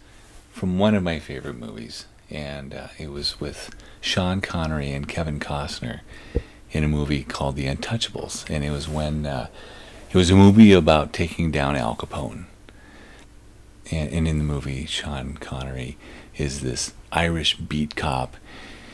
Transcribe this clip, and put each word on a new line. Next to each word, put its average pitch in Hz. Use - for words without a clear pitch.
from 92
one 107
of 202
my -
favorite 135
movies, -
and, 71
uh, 67
it 78
was 71
with 73
Sean 92
Connery 78
and 69
Kevin 78
Costner -
in 78
a 76
movie 73
called 69
The 69
Untouchables, -
and 76
it 73
was 73
when, 76
uh, 65
it -
was 90
a 95
movie 101
about 78
taking 85
down 71
Al 57
Capone. -
And, 78
and 80
in 78
the 76
movie, 69
Sean 67
Connery 65
is 69
this 64
Irish 82
beat 76
cop 65